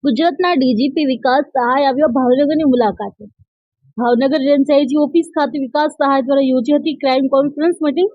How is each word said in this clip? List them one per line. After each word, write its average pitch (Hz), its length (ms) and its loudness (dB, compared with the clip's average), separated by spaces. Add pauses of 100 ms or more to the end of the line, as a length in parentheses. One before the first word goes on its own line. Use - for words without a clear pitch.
ગુજરાતના 339 500 0
ડી 254 200 0
જી 254 160 0
પી 302 160 -2
વિકાસ 262 380 0
સહાય 262 420 -2
આવ્યો 277 220 0
ભાવનગરની 277 560 0
મુલાકાતે. 214 640 -2 (720)
ભાવનગર 247 420 0
રેન્જ 277 320 2
આઈ 285 140 4
જી 262 100 -4
ઓફિસ 302 340 0
ખાતે 285 300 -4
વિકાસ 294 320 -2
સહાય 277 300 0
દ્વારા 277 220 0
યોજી 262 300 0
હતી 294 220 -2
ક્રાઇમ 269 320 0
કોન્ફરન્સ 294 540 0
મીટિંગ. 311 340 0